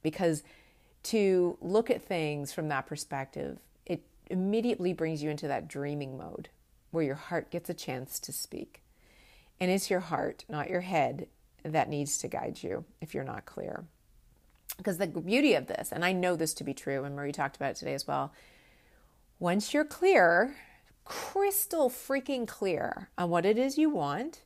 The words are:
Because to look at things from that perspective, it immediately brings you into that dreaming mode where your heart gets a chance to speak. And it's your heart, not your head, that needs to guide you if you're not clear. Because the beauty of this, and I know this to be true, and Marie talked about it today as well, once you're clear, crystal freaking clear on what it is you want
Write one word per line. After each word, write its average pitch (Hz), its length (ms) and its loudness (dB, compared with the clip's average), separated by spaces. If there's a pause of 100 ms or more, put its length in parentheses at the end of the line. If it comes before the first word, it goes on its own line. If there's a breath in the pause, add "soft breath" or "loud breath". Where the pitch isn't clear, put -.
Because 156 400 0 (580 soft breath)
to 185 600 4
look 214 280 2
at - 120 2
things 147 500 -2
from 156 160 -4
that 139 180 -2
perspective, 139 720 -8 (280)
it 170 180 -4 (260)
immediately 196 640 0
brings 160 320 -2
you 151 60 -2
into 151 180 -4
that 139 220 -4
dreaming 143 480 -6
mode - 320 -12 (420)
where 160 120 2
your 135 120 0
heart - 360 -6
gets 170 180 -6
a 175 40 -4
chance 131 460 -8
to - 140 -12
speak. - 500 -10 (800 soft breath)
And 180 100 2
it's 190 180 0
your 180 120 2
heart, - 480 -4
not 147 200 -2
your 175 120 0
head, 156 480 0 (340)
that 156 260 2
needs 143 280 -2
to - 100 -4
guide - 340 -6
you - 220 -4 (160)
if 156 140 -12
you're 143 100 -4
not - 220 -8
clear. - 400 -8 (920)
Because 185 200 -2
the 190 100 0
beauty 202 460 4
of 135 140 2
this, - 240 -4
and 165 120 -2
I 180 80 4
know 180 240 2
this 160 200 0
to 147 100 -8
be 139 80 -4
true, 139 320 -4
and 143 100 -6
Marie 143 160 -4
talked 139 240 -4
about 139 160 -4
it - 60 -6
today 139 160 -6
as 139 120 -4
well, 143 280 -2 (1040 soft breath)
once 180 340 0
you're 302 120 4
clear, 254 680 6 (500 loud breath)
crystal 381 840 0
freaking 269 560 -2
clear - 720 -2
on 185 120 0
what 170 160 4
it 214 120 6
is 269 200 2
you 311 120 6
want 196 560 -2